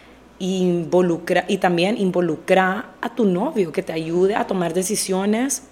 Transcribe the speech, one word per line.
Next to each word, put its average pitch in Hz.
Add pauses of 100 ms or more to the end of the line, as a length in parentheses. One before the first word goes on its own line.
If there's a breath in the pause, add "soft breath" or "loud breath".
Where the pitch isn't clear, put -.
(400 loud breath)
involucra, 180
y 202
también 185
involucra 185
a 240
tu 240
novio, 190
que 180
te -
ayude 170
a 233
tomar 180
decisiones 202